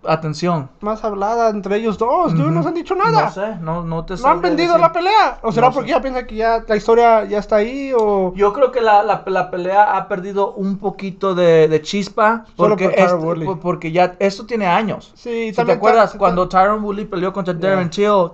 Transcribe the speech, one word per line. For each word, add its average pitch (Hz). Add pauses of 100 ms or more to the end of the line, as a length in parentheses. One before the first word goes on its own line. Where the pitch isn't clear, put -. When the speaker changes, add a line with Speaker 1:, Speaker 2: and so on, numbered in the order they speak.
Speaker 1:
Atención. 160 (100)
Speaker 2:
más 214
hablada 220
entre 202
ellos 214
dos, 269
dude, 165
Speaker 1:
Ujú. 320
Speaker 2:
no 339
se 311
han 349
dicho 349
nada. 427
Speaker 1:
No 202
sé, 208
no, 165
no 165
te 185
Speaker 2:
No 147
han - (140)
Speaker 1:
sabría 349
Speaker 2:
vendido 339
Speaker 1:
decir. 330
Speaker 2:
la 339
pelea. 359
¿O 226
será 226
Speaker 1:
No 254
sé. -
Speaker 2:
porque 226
ya 311
piensa 254
que 220
ya 226
la 226
historia 226
ya 202
está 208
ahí 269
o? 196
Speaker 1:
Yo 202
creo 254
que 254
la, 208
la, 202
la 185
pelea 190
ha 185
perdido 196
un 196
poquito 196
de, 165
de 156
chispa, 214 (100)
Speaker 2:
Solo -
Speaker 1:
porque 190
Speaker 2:
por 185
Tyron 180
Speaker 1:
es, 160
Speaker 2:
Woodley. 165
Speaker 1:
por, 185
porque 175
ya 180
esto 202
tiene 214
años. 180
Speaker 2:
Sí, 233
Speaker 1:
Si -
te 190
Speaker 2:
también 240
Speaker 1:
acuerdas, 220
Speaker 2:
ta-, -
ta-, 214
Speaker 1:
cuando 180
Tyron 190
Woodley 208
peleó 185
contra 185
Speaker 2:
Ya. 170
Speaker 1:
Darren 185
Till, 202